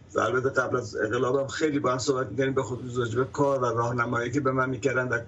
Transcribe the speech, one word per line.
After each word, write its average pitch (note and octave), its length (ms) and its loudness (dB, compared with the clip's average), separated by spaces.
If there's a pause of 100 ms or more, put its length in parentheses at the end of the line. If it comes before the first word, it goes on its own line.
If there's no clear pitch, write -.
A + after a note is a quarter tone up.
(140)
و G#2+ 60 0
البته B2 280 2
قبل B2+ 280 0
از - 200 -4
انقلابم B2+ 500 0
خیلی D3 320 0
با B2+ 140 2
هم C3 60 0
صحبت B2+ 320 0
می‌کردیم، C3+ 240 0
به C3 80 2
خصوص A#2+ 360 -6
راجع A#2 180 -2
به C3 80 2
کار C#3 340 2
و C3 60 0
راهنمایی A#2+ 680 0
که C#3+ 100 0
به C3 120 2
من C3 180 0
می‌کردن B2+ 380 0
در - 200 -2